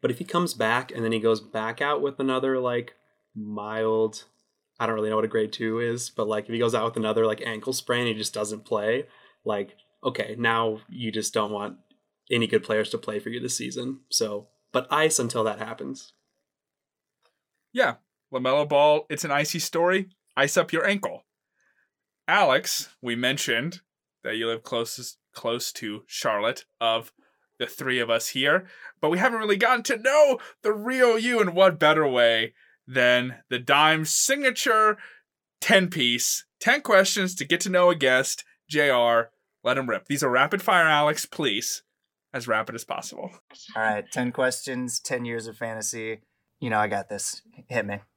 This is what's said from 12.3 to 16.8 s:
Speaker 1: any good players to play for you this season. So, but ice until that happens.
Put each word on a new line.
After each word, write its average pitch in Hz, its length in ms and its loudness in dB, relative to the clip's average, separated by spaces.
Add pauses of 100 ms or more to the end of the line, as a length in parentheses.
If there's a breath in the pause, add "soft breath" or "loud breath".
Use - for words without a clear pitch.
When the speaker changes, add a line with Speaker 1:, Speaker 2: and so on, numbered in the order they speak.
Speaker 1:
any 117 160 0
good 107 180 0
players 107 260 -2
to 113 80 -4
play 107 200 -6
for 110 120 -10
you 120 100 -8
this 123 160 -6
season. 123 440 -8 (100)
So, 104 380 -2 (240)
but 123 200 -2
ice 156 260 4
until 117 260 0
that 107 160 -2
happens. 135 520 -12 (1600)